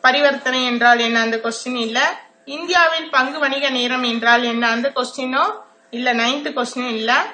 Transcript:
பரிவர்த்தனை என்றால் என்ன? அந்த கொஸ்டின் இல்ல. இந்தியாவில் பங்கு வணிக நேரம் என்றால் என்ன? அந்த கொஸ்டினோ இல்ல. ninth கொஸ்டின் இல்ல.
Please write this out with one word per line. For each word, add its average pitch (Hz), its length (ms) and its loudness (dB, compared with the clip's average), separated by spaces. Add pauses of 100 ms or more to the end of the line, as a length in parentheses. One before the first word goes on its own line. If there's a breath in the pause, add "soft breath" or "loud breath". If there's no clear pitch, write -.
பரிவர்த்தனை 262 640 2
என்றால் 240 340 4
என்ன? 233 220 0
அந்த 226 160 0
கொஸ்டின் 233 400 -6
இல்ல. 247 440 -2 (240)
இந்தியாவில் 330 640 0
பங்கு 277 280 0
வணிக 277 300 0
நேரம் 254 340 0
என்றால் 233 400 2
என்ன? 233 260 0
அந்த 240 200 0
கொஸ்டினோ 262 640 -2 (380)
இல்ல. 247 240 -2
ninth 269 380 -2
கொஸ்டின் 247 360 -6
இல்ல. 240 460 0